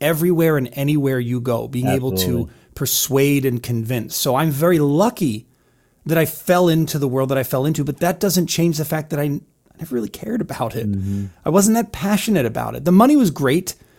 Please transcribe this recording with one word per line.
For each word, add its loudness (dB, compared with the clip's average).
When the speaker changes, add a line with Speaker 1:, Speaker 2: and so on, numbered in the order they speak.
Speaker 1:
everywhere 2
and -2
anywhere 0
you -2
go, -2
being -2
able 0
to -4
Speaker 2:
Absolutely. -2
Speaker 1:
persuade 0
and -2
convince. -4
So 0
I'm 2
very 2
lucky 0
that 0
I 2
fell 2
into 0
the 0
world 0
that 0
I 0
fell -2
into, -2
but -4
that 0
doesn't 0
change 0
the -4
fact -6
that -4
I, -2
I -8
never -10
really -4
cared -6
about -6
it. -4
Speaker 2:
Mm-hmm. -4
Speaker 1:
I -2
wasn't 4
that -2
passionate 0
about -6
it. -10
The 4
money 8
was 4
great, 0